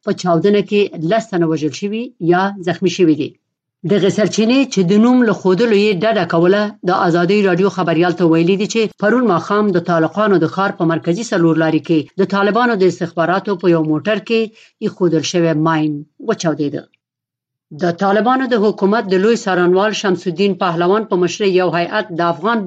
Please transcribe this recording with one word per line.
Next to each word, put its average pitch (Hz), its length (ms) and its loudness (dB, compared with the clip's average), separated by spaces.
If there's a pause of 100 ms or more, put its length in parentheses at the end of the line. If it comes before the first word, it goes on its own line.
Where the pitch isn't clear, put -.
په 208 60 -2 (120)
چاودنه 180 460 2
کې 208 120 2 (320)
لس 220 180 0
تنه 170 220 0
وژل 147 300 -4
شوي 214 200 -6 (300)
یا 180 100 2 (240)
زخمي 175 300 -2
شوي 156 240 2
دي. 127 100 -6 (600)
دغه 196 260 2
سرچینې 220 420 2 (140)
چې 196 160 0
د - 40 2 (100)
نوم 247 140 4 (100)
له 202 120 2
ښودلو 196 440 2
یې 214 80 2 (100)
ډډه 208 320 0
کوله، 180 280 4 (280)
د - 20 2 (160)
ازادۍ 175 400 2
راډیو 185 300 0
خبریال 175 420 0
ته 185 60 0
ویلي 165 340 2
دي 202 140 -2
چې 226 80 0 (200)
پرون 233 300 2
ماښام 202 400 0
د 175 80 0 (100)
طالقانو 185 540 0
د - 100 2
ښار 196 240 -2
په 180 140 -2
مرکزي 170 400 -4
څلور 170 320 2
لارې 160 240 0
کې 165 120 2 (200)
د 185 140 0
طالبانو 208 480 0
د - 100 4
استخباراتو 175 680 -2
په 196 120 0
یو 165 160 2
موټر 175 280 -2 (100)
کې 226 140 0 (420)
ایښودل 170 480 0
شوی 170 220 0 (120)
ماین 156 320 0 (300)
وچاودېده. 151 560 -4 (1000)
د - 20 -2 (180)
طالبانو 220 500 0
د - 20 2 (100)
حکومت 202 440 0
د 180 40 0 (100)
لوی 226 200 2
څارنوال 185 480 2 (100)
شمس 190 300 -2
الدین 190 220 0 (100)
پهلوان 180 460 0
په 202 140 -2
مشرۍ 190 360 -2
یو 180 100 2 (100)
هیئت 185 260 -4 (160)
د - 0 - (120)
افغان 208 340 -2